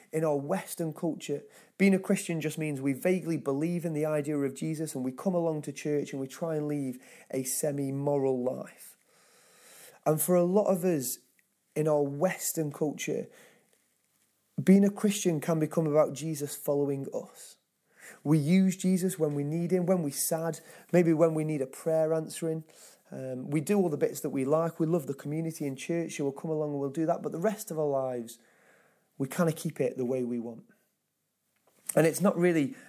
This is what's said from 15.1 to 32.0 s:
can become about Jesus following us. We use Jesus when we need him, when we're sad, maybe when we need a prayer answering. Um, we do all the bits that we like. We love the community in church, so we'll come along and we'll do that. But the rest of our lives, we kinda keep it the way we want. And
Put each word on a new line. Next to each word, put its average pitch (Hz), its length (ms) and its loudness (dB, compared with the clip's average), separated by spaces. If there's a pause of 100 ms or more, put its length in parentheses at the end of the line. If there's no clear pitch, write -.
can 165 180 0
become 156 280 0
about 147 260 4
Jesus 143 420 -6
following 143 600 -2
us. - 420 -10 (640)
We 151 160 4
use 185 380 4
Jesus 185 420 0
when 147 160 0
we 143 80 -2
need 165 300 -2
him, 180 120 2
when 180 180 2
we're 143 100 -2
sad, 165 480 -4 (320)
maybe 170 200 6
when 160 220 6
we 156 80 0
need 156 180 -2
a 127 60 0
prayer 160 480 0
answering. 160 480 -4 (500)
Um, 131 380 -8
we 151 100 2
do 202 180 2
all 175 100 4
the 147 80 0
bits - 240 -2
that 147 100 -4
we 135 140 0
like. 160 360 0
We 160 60 4
love 160 200 0
the 139 80 -6
community 156 500 -6
in 135 120 -4
church, 170 380 -4
so 147 100 -4
we'll 139 80 0
come 156 180 -8
along 151 200 -2
and 143 100 -4
we'll 139 100 -2
do 160 160 -2
that. 185 160 0
But 151 80 -6
the 165 80 -6
rest 202 320 -2
of 156 80 -4
our 151 80 2
lives, 127 520 -2 (800)
we 139 120 -2
kinda 165 240 2
keep 160 280 -8
it 123 160 0
the 127 80 -2
way 127 200 0
we 120 160 -4
want. 117 240 -12 (1300)
And 160 100 6